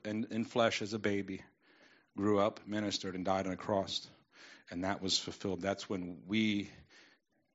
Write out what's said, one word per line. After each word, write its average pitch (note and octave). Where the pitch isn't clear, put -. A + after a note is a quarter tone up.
in, G#2+
in A2
flesh A2+
as G2+
a A2+
baby, G2
grew G2+
up, G#2+
ministered, G2+
and F#2
died F#2+
on F#2
a F2+
cross. -
And F2
that G2
was F#2
fulfilled. -
That's G2
when F2+
we G#2